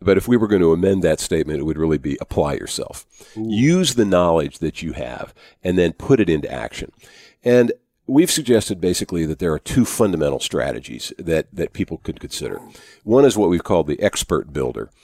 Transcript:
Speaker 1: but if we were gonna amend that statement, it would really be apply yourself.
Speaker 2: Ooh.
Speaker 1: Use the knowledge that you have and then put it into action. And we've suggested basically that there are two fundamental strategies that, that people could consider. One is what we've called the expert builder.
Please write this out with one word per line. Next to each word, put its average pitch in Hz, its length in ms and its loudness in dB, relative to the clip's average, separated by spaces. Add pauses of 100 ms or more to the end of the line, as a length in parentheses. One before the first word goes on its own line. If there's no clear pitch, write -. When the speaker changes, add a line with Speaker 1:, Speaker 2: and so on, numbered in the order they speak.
Speaker 1:
but 95 160 4
if 95 120 -2
we 123 80 4
were 110 100 2
gonna 92 220 4
amend 92 340 2
that 80 160 2
statement, 78 400 -2
it 69 60 -4
would 78 140 -4
really 78 200 2
be 69 220 -6
apply 73 340 -2
yourself. - 520 -10 (300)
Speaker 2:
Ooh. 110 120 -6
Speaker 1:
Use 151 480 2
the 113 80 4
knowledge 85 560 2
that 78 220 -6
you 78 100 -8
have - 420 -12 (300)
and 92 120 0
then 87 180 2
put 131 260 2
it 85 100 2
into 73 220 -2
action. - 400 -10 (500)
And 123 300 4 (340)
we've 151 240 2
suggested 113 500 0
basically 90 460 -2
that 78 140 -6
there 85 120 0
are 76 60 -2
two - 260 0
fundamental 78 540 0
strategies 62 800 -6
that, 80 340 -2
that 85 200 -6
people 85 260 -6
could - 220 -10
consider. 58 400 -10 (420)
One 123 220 6
is 107 120 6
what 101 140 4
we've 85 140 0
called 82 240 0
the 73 120 -4
expert - 520 -2
builder. 64 380 -6 (140)